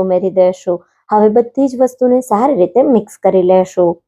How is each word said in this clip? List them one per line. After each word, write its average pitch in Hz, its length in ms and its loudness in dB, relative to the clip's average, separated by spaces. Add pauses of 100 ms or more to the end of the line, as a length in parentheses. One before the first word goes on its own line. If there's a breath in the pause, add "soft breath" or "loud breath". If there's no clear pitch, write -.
ઉમેરી 185 360 -2
દેશું. 185 420 -2 (320 soft breath)
હવે 208 220 2
બધી 240 360 -2
જ 247 100 -6
વસ્તુને 254 360 0 (140)
સારી 240 300 0
રીતે 208 200 0 (140)
મિક્સ - 300 -4
કરી 185 260 2
લેશું. 185 420 0 (140)